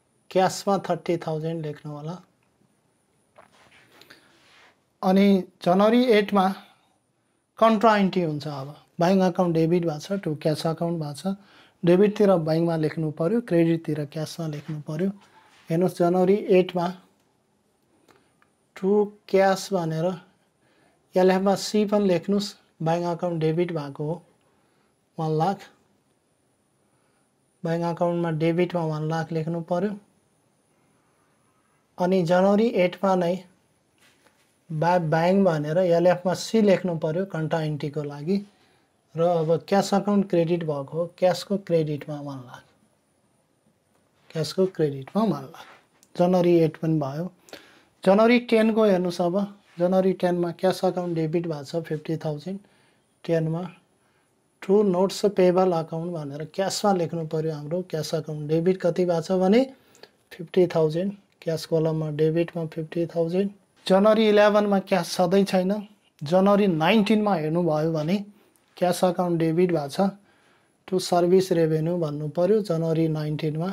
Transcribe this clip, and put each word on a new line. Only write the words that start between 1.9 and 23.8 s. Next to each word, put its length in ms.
होला। 240
अनि 260
जनवरी 380
एटमा 320
कन्ट्रा 380
एन्ट्री 260
हुन्छ। 240
अब 200
ब्याङ्क 220
अकाउन्ट 340
डेबिट 300
भएको 140
छ, 240
to 160
cash 320
account 240
भएको 180
छ, 220
डेबिटतिर 480
ब्याङ्कमा 280
लेख्नु 440
पऱ्यो, 240
क्रेडिटतिर 640
क्यासमा 400
लेख्नु 400
पऱ्यो। 220
हेर्नुहोस् 320
जनवरी 360
एटमा 320
टु 100
क्यास 440
भनेर 320
एलएफमा 400
सी 300
पनि 220
लेख्नुस्, 400
ब्याङ्क 240
अकाउन्ट 360
डेबिट 300
भएको 340